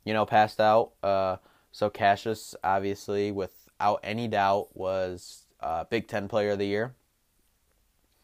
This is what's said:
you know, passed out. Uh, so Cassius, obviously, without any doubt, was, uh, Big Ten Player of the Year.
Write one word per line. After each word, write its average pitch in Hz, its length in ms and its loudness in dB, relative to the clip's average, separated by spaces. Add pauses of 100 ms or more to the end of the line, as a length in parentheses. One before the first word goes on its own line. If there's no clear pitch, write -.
you 107 100 -4
know, 107 120 2
passed 92 340 4
out. 110 320 4 (100)
Uh, 95 360 0 (340)
so 107 180 -2
Cassius, 104 760 0
obviously, 98 680 -2
without - 720 -4
any 113 240 -6
doubt, 101 460 0
was, 92 720 -6 (160)
uh, 82 240 -4
Big 113 220 -4
Ten 101 200 -6
Player 104 240 0
of 98 80 0
the 101 80 0
Year. 110 260 -2 (1300)